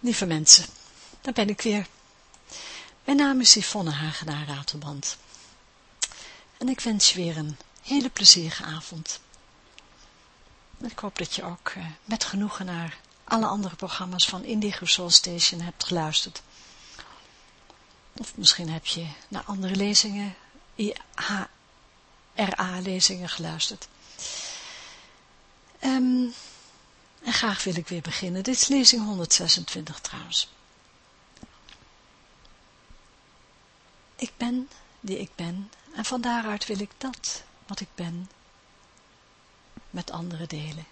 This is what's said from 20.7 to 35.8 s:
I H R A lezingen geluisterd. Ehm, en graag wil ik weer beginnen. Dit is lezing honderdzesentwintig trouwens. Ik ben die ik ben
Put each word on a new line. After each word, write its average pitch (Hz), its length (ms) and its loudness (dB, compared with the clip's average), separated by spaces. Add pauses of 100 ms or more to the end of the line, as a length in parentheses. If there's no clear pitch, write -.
I 214 160 -2 (220)
H - 280 -4 (920)
R 202 260 0
A 185 200 -2
lezingen 185 480 0
geluisterd. 160 600 -6 (1900)
Ehm, 254 480 4 (1000)
en 240 80 -2
graag 214 320 0
wil 180 120 -2
ik 170 120 -6
weer 170 140 -6
beginnen. 180 400 -4
Dit 254 120 0
is - 140 4
lezing 247 360 6
honderdzesentwintig 170 960 0
trouwens. - 480 -6 (3750)
Ik - 200 -10
ben 247 320 -2 (320)
die 190 180 -6
ik - 160 -10
ben 180 360 -8 (240)